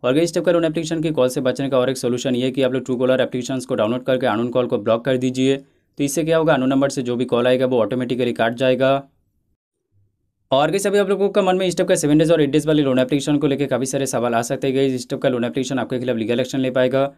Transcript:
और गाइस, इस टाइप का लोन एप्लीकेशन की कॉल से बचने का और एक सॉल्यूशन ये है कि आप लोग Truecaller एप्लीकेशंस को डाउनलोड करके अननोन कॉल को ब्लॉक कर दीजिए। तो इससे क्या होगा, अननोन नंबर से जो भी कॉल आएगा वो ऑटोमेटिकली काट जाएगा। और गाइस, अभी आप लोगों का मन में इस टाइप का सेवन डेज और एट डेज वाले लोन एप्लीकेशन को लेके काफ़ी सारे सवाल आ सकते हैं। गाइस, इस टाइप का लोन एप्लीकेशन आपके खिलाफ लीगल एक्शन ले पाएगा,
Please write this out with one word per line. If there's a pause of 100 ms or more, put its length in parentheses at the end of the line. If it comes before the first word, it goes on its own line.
और
गाइस,
इस
टाइप
का
लोन
एप्लीकेशन
की
कॉल
से
बचने
का
और
एक
सॉल्यूशन
ये
है
कि
आप
लोग
Truecaller
एप्लीकेशंस
को
डाउनलोड
करके
अननोन
कॉल
को
ब्लॉक
कर
दीजिए।
तो
इससे
क्या
होगा,
अननोन
नंबर
से
जो
भी
कॉल
आएगा
वो
ऑटोमेटिकली
काट
जाएगा। (1600)
और
गाइस,
अभी
आप
लोगों
का
मन
में
इस
टाइप
का
सेवन
डेज
और
एट
डेज
वाले
लोन
एप्लीकेशन
को
लेके
काफ़ी
सारे
सवाल
आ
सकते
हैं।
गाइस,
इस
टाइप
का
लोन
एप्लीकेशन
आपके
खिलाफ
लीगल
एक्शन
ले
पाएगा, (160)